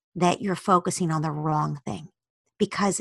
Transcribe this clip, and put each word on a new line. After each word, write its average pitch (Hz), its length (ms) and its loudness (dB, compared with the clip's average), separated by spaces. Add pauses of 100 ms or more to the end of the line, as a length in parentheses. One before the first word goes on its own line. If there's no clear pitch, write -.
(140)
that 175 260 2
you're 190 140 -2
focusing 180 560 2
on 156 120 0
the 156 100 -2
wrong 151 520 -2
thing 156 260 -10 (500)
because 202 400 0